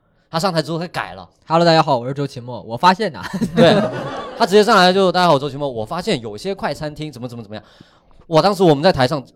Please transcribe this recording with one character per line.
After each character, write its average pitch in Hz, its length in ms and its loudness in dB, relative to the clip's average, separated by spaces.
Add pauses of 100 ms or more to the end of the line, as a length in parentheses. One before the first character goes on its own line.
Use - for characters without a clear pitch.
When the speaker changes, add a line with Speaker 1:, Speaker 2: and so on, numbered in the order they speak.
(300)
Speaker 1:
他 160 80 -4
上 180 160 -2
台 160 80 0
之 147 100 -4
后 165 60 -4
他 170 120 -6
改 104 240 -8
了。 92 140 -18 (200)
Speaker 2:
“Hello， 170 180 4
大 165 60 4
家 160 100 6
好， 147 160 2
我 117 80 -6
是 135 80 -6
周 139 140 -6
奇 - 120 -12
墨， 120 220 -14
我 110 140 -12
发 180 180 4
现 185 220 -4
啊。” 90 100 -12 (180)
<laughs> 170 120 -6
Speaker 1:
对， 165 180 6 (640)
他 - 80 0
直 170 60 -2
接 208 120 6
上 220 120 4
来 180 180 6
就 190 180 2
，“大 180 100 0
家 175 60 4
好， 156 80 6
我 131 40 4
周 143 100 -8
奇 131 80 -12
墨， 147 100 -6
我 113 160 -6
发 165 180 -8
现 180 200 -2
有 107 160 -12
些 196 160 -6
快 190 200 -6
餐 151 200 -10
厅 151 160 -12
怎 123 100 -18
么， 123 80 -12
怎 120 80 -14
么， 117 60 -14
怎 101 80 -18
么 107 60 -14
样。” 104 80 -14 (640)
哇！ 160 120 2
当 190 140 2
时 180 80 -2
我 165 140 6
们 139 80 -4
在 190 80 4
台 135 160 2
上， 135 180 -4 (100)